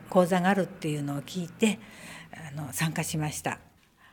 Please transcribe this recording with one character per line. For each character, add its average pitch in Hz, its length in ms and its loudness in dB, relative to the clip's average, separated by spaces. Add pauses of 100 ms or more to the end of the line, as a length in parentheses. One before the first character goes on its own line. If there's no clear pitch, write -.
講 180 160 8
座 175 160 4
が 180 80 6
あ 202 40 8
る 190 100 2
っ - 20 -4
て - 240 -6
い 151 80 0
う 147 60 -2
の 143 120 -4
を 143 60 -4
聞 180 240 -6
い - 20 -8
て、 208 320 2 (520)
あ 156 240 -14
の、 147 180 -8
参 160 180 0
加 156 120 -2
し 160 140 -4
ま 151 140 0
し - 100 -8
た。 - 180 -4 (540)